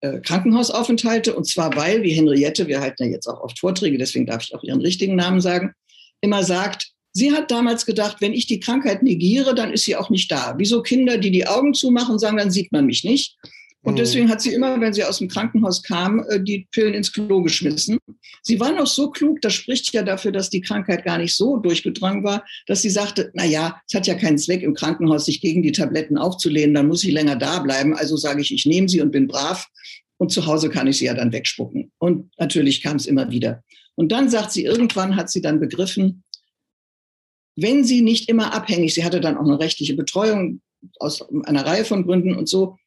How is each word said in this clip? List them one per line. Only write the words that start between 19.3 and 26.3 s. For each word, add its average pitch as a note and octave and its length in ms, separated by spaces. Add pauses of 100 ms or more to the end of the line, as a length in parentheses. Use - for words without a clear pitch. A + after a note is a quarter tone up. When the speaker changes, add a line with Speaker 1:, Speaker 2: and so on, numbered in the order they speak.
Speaker 1:
das G#3 100
spricht - 400
ja A3 100
dafür, G3 300
dass F#3+ 160
die F#3 140
Krankheit F#3+ 420
gar E3+ 140
nicht E3+ 180
so B3 220
durchgedrungen F#3+ 680
war, G3+ 200 (220)
dass G3 140
sie A3 80
sagte, G3+ 460
"Na F#3+ 100
ja, D#3+ 420
es - 80
hat G3 120
ja F#3 80
keinen D#3 240
Zweck, F3+ 240
im D3 100
Krankenhaus D#3 540
sich - 160
gegen E3 200
die D3+ 100
Tabletten D3+ 440
aufzulehnen, D3+ 580